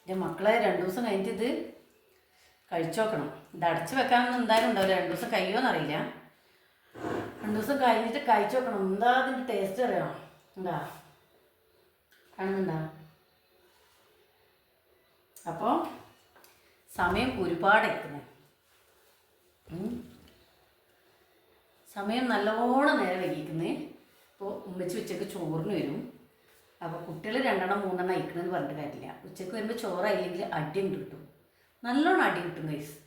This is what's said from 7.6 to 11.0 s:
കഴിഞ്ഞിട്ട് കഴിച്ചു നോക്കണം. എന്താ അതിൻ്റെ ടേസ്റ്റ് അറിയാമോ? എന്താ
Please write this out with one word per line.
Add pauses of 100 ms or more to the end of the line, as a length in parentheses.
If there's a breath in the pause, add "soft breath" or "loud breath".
കഴിഞ്ഞിട്ട് (100)
കഴിച്ചു
നോക്കണം.
എന്താ (100)
അതിൻ്റെ
ടേസ്റ്റ്
അറിയാമോ? (460)
എന്താ (1600)